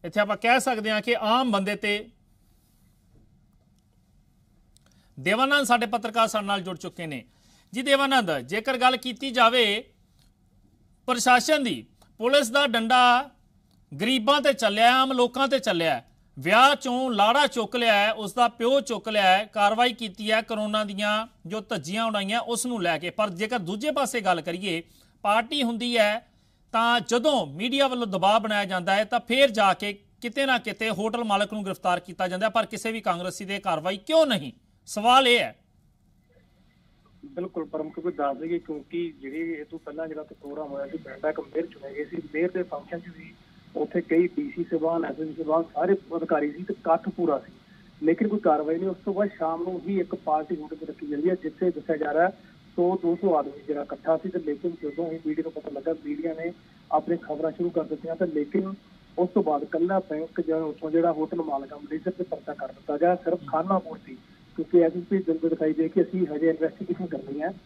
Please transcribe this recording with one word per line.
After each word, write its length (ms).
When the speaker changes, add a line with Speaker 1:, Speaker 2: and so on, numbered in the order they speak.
Speaker 1:
ਇੱਥੇ 160
ਆਪਾਂ 180
ਕਹਿ 220
ਸਕਦੇ 320
ਹਾਂ 100
ਕਿ 160
ਆਮ 340
ਬੰਦੇ 260
ਤੇ 160
ਦੇਵਾਨੰਦ 480
ਸਾਡੇ 220
ਪੱਤਰਕਾਰ 400
ਸਾਡੇ 180
ਨਾਲ 160
ਜੁੜ 160
ਚੁੱਕੇ 300
ਨੇ। 160
ਜੀ 80
ਦੇਵਾਨੰਦ, 500
ਜੇਕਰ 360
ਗੱਲ 200
ਕੀਤੀ 340
ਜਾਵੇ 520
ਪ੍ਰਸ਼ਾਸਨ 560
ਦੀ, 220
ਪੁਲਿਸ 300
ਦਾ 180
ਡੰਡਾ 640
ਗਰੀਬਾਂ 500
ਤੇ 120
ਚੱਲਿਆ, 400
ਆਮ 200
ਲੋਕਾਂ 340
ਤੇ 120
ਚੱਲਿਆ 360
ਹੈ। 100
ਵਿਆਹ 380
ਚੋਂ 360
ਲਾੜਾ 360
ਚੁੱਕ 280
ਲਿਆ 200
ਹੈ, 180
ਉਸ 200
ਦਾ 160
ਪਿਓ 320
ਚੁੱਕ 280
ਲਿਆ 180
ਹੈ, 160
ਕਾਰਵਾਈ 420
ਕੀਤੀ 360
ਹੈ 120
ਕਰੋਨਾ 420
ਦੀਆਂ 420
ਜੋ 240
ਧੱਜੀਆਂ 360
ਉਡਾਈਆਂ 360
ਉਸ 240
ਨੂੰ 180
ਲੈ 140
ਕੇ। 140
ਪਰ 200
ਜੇਕਰ 300
ਦੂਜੇ 300
ਪਾਸੇ 300
ਗੱਲ 200
ਕਰੀਏ, 400
ਪਾਰਟੀ 400
ਹੁੰਦੀ 340
ਹੈ 280
ਤਾਂ 280
ਜਦੋਂ 480
ਮੀਡੀਆ 380
ਵੱਲੋਂ 200
ਦਬਾਅ 320
ਬਣਾਇਆ 260
ਜਾਂਦਾ 300
ਹੈ 100
ਤਾਂ 160
ਫੇਰ 300
ਜਾ 240
ਕੇ 180
ਕਿਤੇ 240
ਨਾ 140
ਕਿਤੇ 320
ਹੋਟਲ 320
ਮਾਲਕ 300
ਨੂੰ 120
ਗ੍ਰਿਫਤਾਰ 340
ਕੀਤਾ 280
ਜਾਂਦਾ 180
ਹੈ, 60
ਪਰ 140
ਕਿਸੇ 260
ਵੀ 100
ਕਾਂਗਰਸੀ 440
ਤੇ 140
ਕਾਰਵਾਈ 400
ਕਿਉਂ 260
ਨਹੀਂ? 260
ਸਵਾਲ 400
ਇਹ 120
ਹੈ। 160
Speaker 2:
ਬਿਲਕੁਲ 400
ਪਰਮ, 240
ਕਿਉਂਕਿ 240
ਦੱਸ 240
ਦਈਏ, 220
ਕਿਉਂਕਿ 520
ਜਿਹੜੀ 400
ਇਹ 140
ਤੋਂ 140
ਪਹਿਲਾਂ 280
ਜਿਹੜਾ 140
ਉੱਥੇ 140
ਪ੍ਰੋਗਰਾਮ 340
ਹੋਇਆ 180
ਸੀ, 100
ਬਠਿੰਡਾ 320
ਇੱਕ 100
ਮੇਅਰ 260
ਚੁਣੇ 280
ਗਏ 120
ਸੀ। 160
ਮੇਅਰ 180
ਦੇ 140
function 340
'ਚ 180
ਵੀ 160
ਉੱਥੇ 280
ਕਈ 240
ਡੀ 240
ਸੀ 120
ਸਾਹਿਬਾਨ, 420
ਐਸ 60
ਐਸ 60
ਪੀ 160
ਸਾਹਿਬਾਨ, 300
ਸਾਰੇ 200
ਅਧਿਕਾਰੀ 360
ਸੀ 120
ਤੇ 100
ਇਕੱਠ 360
ਪੂਰਾ 300
ਸੀ, 120
ਲੇਕਿਨ 260
ਕੋਈ 140
ਕਾਰਵਾਈ 360
ਨਹੀਂ। 120
ਉਸ 160
ਤੋਂ 80
ਬਾਅਦ 240
ਸ਼ਾਮ 260
ਨੂੰ 240
ਹੀ 120
ਇੱਕ 240
ਪਾਰਟੀ 320
ਹੋਟਲ 200
'ਚ 140
ਰੱਖੀ 180
ਜਾਂਦੀ 220
ਹੈ, 140
ਜਿੱਥੇ 280
ਦੱਸਿਆ 260
ਜਾ 160
ਰਿਹਾ 120
ਹੈ 220
ਸੌ 200
ਦੋ 180
ਸੌ 200
ਆਦਮੀ 320
ਜਿਹੜਾ 140
ਇਕੱਠਾ 360
ਸੀ। 120
ਤੇ 100
ਲੇਕਿਨ 420
ਜਦੋਂ 300
ਹੀ 140
ਮੀਡੀਆ 180
ਨੂੰ 100
ਪਤਾ 180
ਲੱਗਾ, 220
ਮੀਡੀਆ 300
ਨੇ 180
ਆਪਣੀ 280
ਖਬਰਾਂ 320
ਸ਼ੁਰੂ 180
ਕਰ 160
ਦਿੱਤੀਆਂ। 300
ਤੇ 120
ਲੇਕਿਨ 460
ਉਸ 120
ਤੋਂ 140
ਬਾਅਦ 200
ਇਕੱਲਾ 360
ਬੈਂਕ 320
ਜਾਂ 220
ਉੱਥੋਂ 280
ਜਿਹੜਾ 220
ਹੋਟਲ 300
ਮਾਲਕ 300
ਆ, 40
ਮੈਨੇਜਰ 340
ਤੇ 140
ਪਰਚਾ 280
ਕਰ 160
ਦਿੱਤਾ 280
ਗਿਆ, 200
ਸਿਰਫ 300
ਖਾਨਾ 320
ਪੂਰਤੀ, 360
ਕਿਉਂਕਿ 260
ਐਸ 100
ਐਸ 160
ਪੀ 100
ਦਿਨ 200
ਦਿਖਾਈ 340
ਦੇ 160
ਕੇ 120
ਅਸੀਂ 260
ਹਜੇ 220
investigation 580
ਕਰਨੀ 340
ਹੈ 100